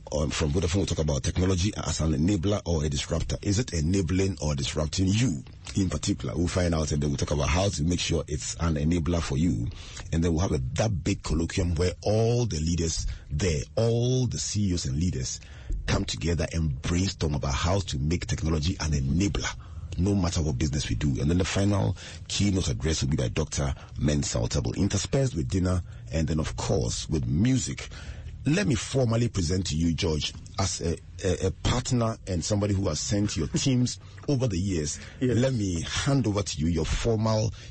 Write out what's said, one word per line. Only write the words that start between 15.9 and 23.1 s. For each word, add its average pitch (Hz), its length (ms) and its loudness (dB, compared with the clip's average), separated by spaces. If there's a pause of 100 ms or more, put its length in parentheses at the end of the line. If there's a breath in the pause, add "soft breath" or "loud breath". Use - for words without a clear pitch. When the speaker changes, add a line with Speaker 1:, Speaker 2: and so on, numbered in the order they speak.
Speaker 1:
together 82 480 0
and 78 300 0
brainstorm 85 500 0
about 69 200 0
how 90 260 2
to 71 200 -4
make 78 280 0
technology 80 520 0
an 78 120 -2
enabler 71 640 0 (440 loud breath)
no 101 180 2
matter 85 260 2
what 76 160 0
business 71 320 0
we 57 60 0
do. 71 140 0 (120)
And 71 80 2
then 90 80 4
the 90 80 2
final 101 500 2 (320 loud breath)
keynote 95 420 2
address 80 320 0
will 67 80 0
be 73 80 2